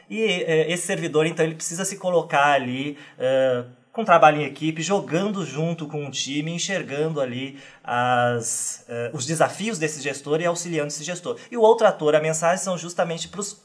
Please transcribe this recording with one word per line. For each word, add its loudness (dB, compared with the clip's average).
e, -6
eh, 2
esse -4
servidor, 0
então, 0
ele -2
precisa -6
se -6
colocar 2
ali, -2
eh, 2
com -6
trabalho 8
em -2
equipe, -4
jogando -2
junto -4
com -6
o -10
time, -4
enxergando -4
ali -6
as, 0
eh, -8
os -6
desafios 0
desse -4
gestor -2
e -2
auxiliando -2
esse -10
gestor. -6
E -8
o 0
outro 8
ator, 4
a 4
mensagem 0
são -2
justamente -4
pros -12